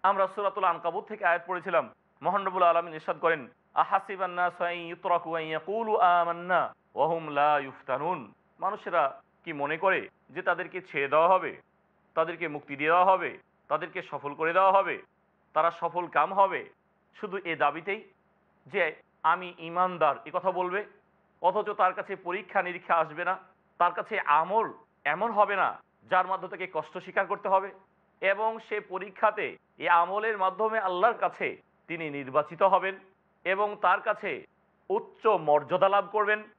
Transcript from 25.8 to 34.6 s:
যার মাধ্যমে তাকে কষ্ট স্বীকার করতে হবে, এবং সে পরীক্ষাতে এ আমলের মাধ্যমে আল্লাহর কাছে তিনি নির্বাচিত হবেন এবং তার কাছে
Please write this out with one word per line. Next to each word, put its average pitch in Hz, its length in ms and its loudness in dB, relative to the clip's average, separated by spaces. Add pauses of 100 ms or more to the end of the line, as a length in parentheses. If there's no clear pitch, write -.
যার 185 180 4
মাধ্যমে 185 240 -4
তাকে 185 220 -8
কষ্ট 156 260 -8
স্বীকার 185 280 -2
করতে 202 220 -6
হবে, 190 220 2 (500)
এবং 214 380 0 (100)
সে 208 120 -4
পরীক্ষাতে 190 800 -2 (200)
এ 156 100 -4
আমলের 196 500 2
মাধ্যমে 196 400 0
আল্লাহর 190 360 2
কাছে 170 480 -4 (240)
তিনি 160 240 -8
নির্বাচিত 143 520 -2
হবেন 190 360 2 (460)
এবং 208 360 -2
তার 196 200 2
কাছে 202 460 -6 (420)